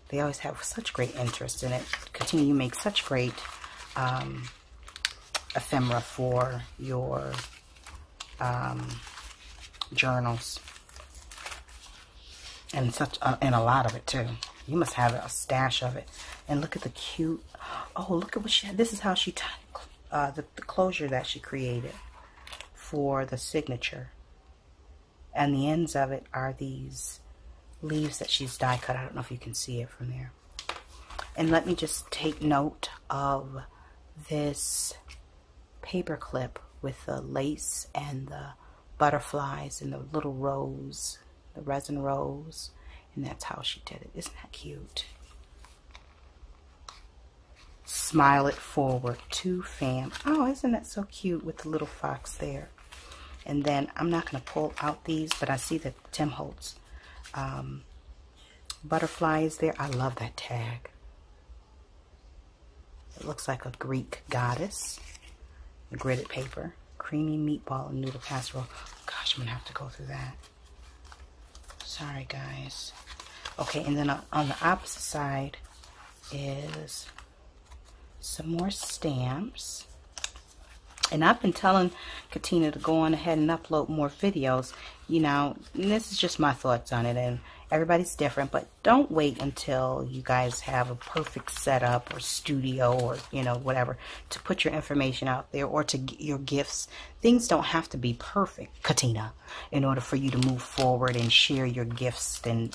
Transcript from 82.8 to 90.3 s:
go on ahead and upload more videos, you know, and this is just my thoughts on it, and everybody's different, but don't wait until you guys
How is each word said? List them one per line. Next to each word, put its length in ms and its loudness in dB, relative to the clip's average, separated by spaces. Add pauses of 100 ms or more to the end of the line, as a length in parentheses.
go 180 6
on 160 6
ahead 240 2
and 100 6
upload 400 2
more 200 2
videos, 640 2 (360)
you 120 6
know, 360 4 (160)
and 120 0
this 260 2
is 80 -2
just 220 2
my 120 8
thoughts 400 2
on 140 2
it, 100 2
and 220 0 (320)
everybody's 440 6
different, 360 0
but 180 0 (140)
don't 280 8
wait 300 4
until 680 0
you 140 -6
guys 380 2